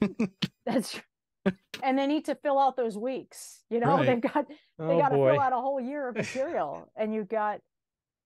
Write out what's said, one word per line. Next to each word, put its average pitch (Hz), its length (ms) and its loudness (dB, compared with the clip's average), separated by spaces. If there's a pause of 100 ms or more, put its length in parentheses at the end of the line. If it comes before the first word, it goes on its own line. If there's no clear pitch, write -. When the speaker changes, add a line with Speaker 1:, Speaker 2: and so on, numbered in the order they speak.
Speaker 1:
<laughs> - 640 -4
That's 220 260 -2
true. - 100 -12 (800)
And 262 160 2
they 277 80 2
need 294 200 0
to 294 80 -2
fill 277 240 0
out 269 180 2
those 226 220 -4
weeks, - 720 -10
you 226 100 0
know, 247 160 4
Speaker 2:
Right. 131 100 2
Speaker 1:
they've 240 140 2
got, - 280 -2
they 302 80 -20 (240)
Speaker 3:
Oh, 165 180 2
Speaker 1:
gotta 269 160 4
Speaker 3:
boy. 135 180 6
Speaker 1:
fill 143 80 4
out 262 140 2
a 240 60 0
whole 269 200 -2
year 269 280 -6
of 226 80 -8
Speaker 3:
<laughs> - 0 -
Speaker 1:
material. 214 800 -4
And 214 180 -4
you've 214 140 -4
got, 214 320 -2 (640)